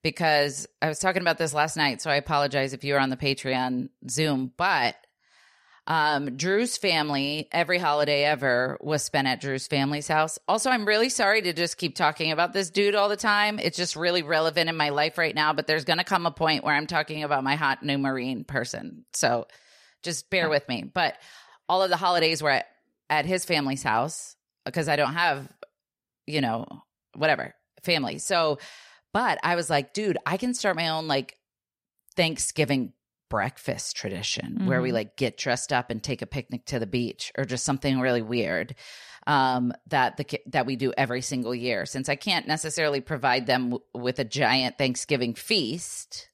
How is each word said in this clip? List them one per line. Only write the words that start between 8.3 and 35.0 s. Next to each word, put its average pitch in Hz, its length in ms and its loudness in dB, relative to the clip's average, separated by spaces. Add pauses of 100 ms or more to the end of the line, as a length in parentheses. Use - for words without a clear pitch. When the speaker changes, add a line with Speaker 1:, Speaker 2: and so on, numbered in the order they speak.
Speaker 1:
was 147 220 0
spent 139 240 0
at 131 140 0
Drew's 135 260 -4
family's 143 400 0
house. 156 400 2
Also, 220 240 2
I'm 220 160 0
really 214 220 4
sorry 214 340 2
to 175 100 -2
just 165 240 -2
keep 170 200 -4
talking 156 340 2
about 170 220 2
this 190 180 -2
dude 202 240 2
all 202 140 4
the 208 80 0
time. 208 420 2
It's - 180 -2
just 175 200 -2
really 175 260 2
relevant 160 480 2
in 165 60 -4
my 147 140 0
life 147 280 0
right 160 160 0
now, 151 180 2
but 151 140 0
there's 156 180 0
gonna 170 200 0
come 175 220 0
a 165 40 2
point 156 320 0
where 151 120 0
I'm 151 120 0
talking 156 380 -2
about 143 200 0
my 139 120 2
hot 139 260 0
new 139 160 -2
Marine 131 460 -4
person. - 600 -8 (100)
So 120 340 0 (540)
just - 280 -8
bear 180 140 2
Speaker 2:
Yeah. 156 60 0
Speaker 1:
with 147 180 2
me. 120 160 -4
But - 320 -2 (520)
all 185 140 4
of 185 80 2
the 175 60 4
holidays 165 440 4
were 151 100 2
at, - 160 2 (440)
at 151 160 2
his 185 180 0
family's 139 380 0
house 117 540 -2 (280)
because 156 240 -2
I 147 80 2
don't 143 160 2
have, 151 340 0 (800)
you 147 140 0
know, 117 260 -2 (480)
whatever, 143 400 0 (280)
family. 143 360 0
So, 160 400 0 (540)
but 214 300 0
I 175 140 2
was 160 120 -2
like, 143 240 0
"Dude, 196 320 0
I 180 140 -2
can 247 160 -2
start 190 220 0
my 165 120 -2
own, 160 180 -2
like, 147 300 0 (800)
Thanksgiving 143 800 0 (340)
breakfast - 680 -4
tradition - 720 -6
where 127 140 2
we, 127 80 0
Speaker 2:
Mm-hmm. 120 60 -2
Speaker 1:
like, 107 220 -4